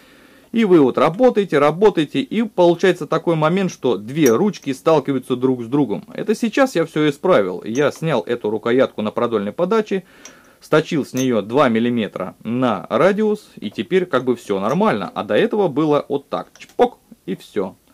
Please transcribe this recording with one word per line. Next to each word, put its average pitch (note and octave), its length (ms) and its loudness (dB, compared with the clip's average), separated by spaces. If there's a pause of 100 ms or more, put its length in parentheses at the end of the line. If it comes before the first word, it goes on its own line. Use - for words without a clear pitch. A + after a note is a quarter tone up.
(540)
и A3+ 100 2
вы F3+ 160 6
вот B2+ 180 4
работаете, F3 640 2
работаете, D3+ 640 2
и G#3 220 -2
получается F3 640 2
такой D#3+ 280 -2
момент, E3+ 360 0
что A#2 260 -2
две B2+ 340 0
ручки D3+ 400 0
сталкиваются C3+ 640 0
друг B2+ 280 0
с A2+ 40 -10
другом. A#2 460 -2
Это - 200 -2
сейчас B3+ 440 -2
я E3 80 0
всё D3+ 240 0
исправил. G#2 560 0
Я B2+ 260 0
снял C3 300 -2
эту A#2 280 -4
рукоятку A#2 520 0
на G#2+ 100 -4
продольной A2 400 -2
подаче, G3 540 -2 (560)
сточил D#3 440 0
с - 60 -16
неё B2+ 300 0
два B2 260 2
миллиметра A2+ 680 -2 (100)
на A#2 440 -2
радиус, G#3 680 0
и G#2 120 -10
теперь F3 360 -2
как B2+ 180 -2
бы B2 140 0
всё G2 240 -4
нормально. B2+ 520 0
А G2 120 -6
до G#2 100 -2
этого G3+ 320 0
было D3 400 0
вот C#3 220 -6
так, - 180 -8 (100)
чпок, - 420 -2 (260)
и F#3 100 -6
всё. - 400 -6 (180)